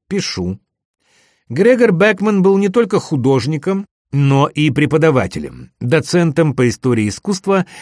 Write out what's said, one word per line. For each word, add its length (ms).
«Пишу». 520
Грегор 420
Бекман 520
был 160
не 100
только 300
художником, 880
но 360
и 220
преподавателем, 1080
доцентом 760
по 160
истории 400
искусства, 560